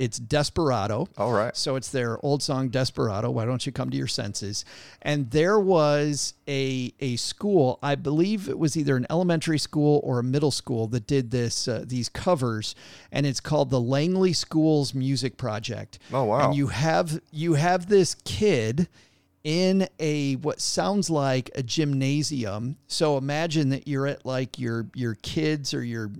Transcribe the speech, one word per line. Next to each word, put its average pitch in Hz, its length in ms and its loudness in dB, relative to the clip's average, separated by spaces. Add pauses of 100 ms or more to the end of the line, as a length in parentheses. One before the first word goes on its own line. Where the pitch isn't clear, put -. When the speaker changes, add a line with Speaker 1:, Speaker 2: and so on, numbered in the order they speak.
Speaker 1:
It's - 140 -4
Desperado. 127 880 0 (100)
Speaker 2:
All 107 160 0
right. 107 240 2
Speaker 1:
So 135 180 -2
it's 131 140 -6
their 120 340 -2
old 143 200 0
song, 135 260 -2
Desperado, 123 600 -2
Why 117 140 -2
Don't 123 200 -2
You 139 60 -6
Come 127 180 -4
to 131 80 -4
Your 135 80 -4
Senses? 104 580 -6 (380)
And 143 300 -2
there 180 280 4
was 151 760 2 (120)
a, 135 520 -2
a 127 160 -2
school, 151 640 2
I 143 140 0
believe 175 520 0
it - 120 -4
was 156 180 0
either 143 200 2
an 123 120 -2
elementary 165 480 2
school 147 460 2
or 127 160 0
a 120 40 0
middle 135 280 2
school 113 380 -4
that 113 180 -4
did 135 240 0
this, 120 360 -2
uh, 110 160 -4
these 123 260 -4
covers, 123 680 -2 (360)
and 143 140 0
it's 135 140 -2
called 147 320 2
the 131 100 2
Langley 170 520 2
Schools 156 600 2
Music 131 420 -2
Project. 107 600 -6 (160)
Speaker 2:
Oh, 131 120 2
wow. 120 200 4
Speaker 1:
And 127 100 2
you 143 120 2
have, 160 520 0 (120)
you 156 240 0
have 175 340 2
this 196 340 4
kid 151 640 2 (560)
in 185 440 2 (120)
a, 147 380 0
what 139 220 -4
sounds 185 480 0
like 139 460 0
a 139 80 -4
gymnasium. 135 1160 -2 (100)
So 151 300 0
imagine 147 520 0
that 135 180 -2
you're 139 200 -2
at, - 180 -6
like, 131 320 -4
your, 117 380 -4
your 117 260 -4
kids 156 520 -2
or 135 100 -4
your 113 360 -6